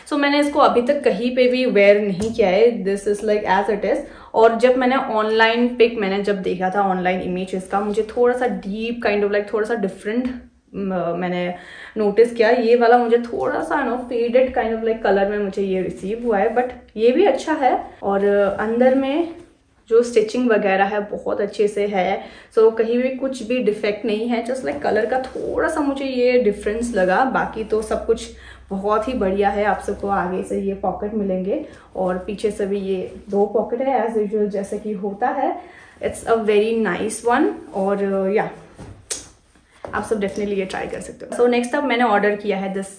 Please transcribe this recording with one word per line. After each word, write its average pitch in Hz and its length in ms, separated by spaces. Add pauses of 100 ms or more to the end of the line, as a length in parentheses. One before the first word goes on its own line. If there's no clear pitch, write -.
So 294 100
मैंने 285 220
इसको 294 200
अभी 240 220
तक 285 220
कहीं 240 320
पे 247 120
भी 254 180
aware 202 340
नहीं 208 340
किया 220 140
है। 202 360
This 196 240
is, 208 160
like, 208 220
as 196 240
it 196 140
is। 220 140 (360)
और 226 220
जब 247 200
मैंने 254 200
online 226 800
pick, 233 220
मैंने 196 240
जब 196 200
देखा 185 280
था 202 120
online 185 380
इमेज 180 340
इसका, 196 260
मुझे 214 360
थोड़ा 247 200
सा 254 100
deep 220 600
kind 208 180
of, 202 100
like, 208 180
थोड़ा 220 160
सा 233 60
different, 220 540 (460)
म-, 180 420
मैंने 180 380 (420)
notice 214 380
किया। 226 160
ये 240 260
वाला 233 220
मुझे 233 200
थोड़ा - 440
सा, 294 240
you 233 80
know, 254 180
faded 240 460
kind 226 200
of, 226 120
like, 226 120
color 196 280
में 208 80
मुझे 196 240
ये 185 200
receive 190 420
हुआ 220 140
है, 220 180
but 262 120 (280)
ये 226 160
भी 330 120
अच्छा - 280
है। 294 320 (180)
और, 196 180
uh, 202 400
अंदर 240 340
में 269 400 (540)
जो 233 140
stitching 240 480
वगैरह 196 340
है 208 160
बहुत 196 400
अच्छे 202 280
से 202 180
है, 196 380 (340)
so 226 200
कहीं 240 240
भी 262 60
कुछ 262 340
भी 247 160
defect 208 460
नहीं 214 240
है। 233 180
Just, 262 140
like, 143 220
color 202 240
का 262 140
थोड़ा - 480
सा 320 120
मुझे 277 240
ये 247 340
difference 208 560
लगा, 190 300
बाकी 208 400
तो 214 180
सब - 240
कुछ 226 240 (400)
बहुत 208 380
ही 254 40
बढ़िया 202 360
है। 202 160
आप 196 160
सबको 202 280
आगे 185 340
से 202 180
ये 196 140
pocket 208 400
मिलेंगे 196 520 (300)
और 185 220
पीछे 202 320
से 202 160
भी 202 120
ये 190 360 (160)
दो 202 160
pocket 220 340
है 254 280
as 220 140
usual, 208 240
जैसे 202 320
कि 214 140
होता 196 360
है। 294 340 (420)
It's - 220
a 226 100
very 220 500
nice 190 420
one। 277 180 (280)
और, 190 560
uh, 104 60
या, 165 140 (1400)
आप 208 100
सब 220 120
definitely 202 420
ये 190 60
try - 220
कर - 140
सकते - 260
हो। - 180
So 240 60
next 240 240
up 190 100
मैंने 233 200
order 208 320
किया 202 200
है 190 180
this 196 120 (120)